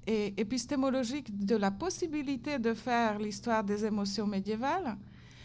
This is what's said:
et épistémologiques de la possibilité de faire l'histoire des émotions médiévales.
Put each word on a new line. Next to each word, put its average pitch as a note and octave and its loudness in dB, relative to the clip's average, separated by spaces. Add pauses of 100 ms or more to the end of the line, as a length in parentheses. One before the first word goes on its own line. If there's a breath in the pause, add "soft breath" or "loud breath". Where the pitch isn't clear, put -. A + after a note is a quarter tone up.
et G#3 0
épistémologiques B3+ 0
de G#3+ 4
la G3+ 4
possibilité D4 -2
de A3+ 2
faire A#3 2
l'histoire G#3+ 0
des G#3 0
émotions G#3 0
médiévales. A3 0 (500 loud breath)